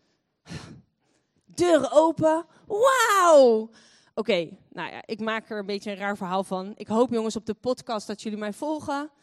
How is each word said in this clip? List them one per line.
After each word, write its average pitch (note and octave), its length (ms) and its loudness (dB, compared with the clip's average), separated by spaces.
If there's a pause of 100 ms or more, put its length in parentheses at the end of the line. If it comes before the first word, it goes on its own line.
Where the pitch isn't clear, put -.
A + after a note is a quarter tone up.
(1500)
Deuren D#4+ 460 2
open. D#4+ 540 2 (220)
Wauw. F4+ 1000 4 (440)
Oké, F#3+ 360 -4 (200)
nou - 220 -12
ja, - 140 -14
ik G#3 140 -10
maak A3 300 -6
er G#3+ 100 -10
een G3 60 -10
beetje G3+ 260 -8
een G3 60 -8
raar G3+ 200 -6
verhaal F#3+ 260 -4
van. F#3+ 320 -8
Ik - 120 -16
hoop, A#3 240 0
jongens, A3 240 -4
op A3 100 -12
de G#3+ 80 -6
podcast B3 540 -6
dat G#3 140 -12
jullie G#3 160 -8
mij G#3+ 160 -8
volgen. D4+ 560 -6 (140)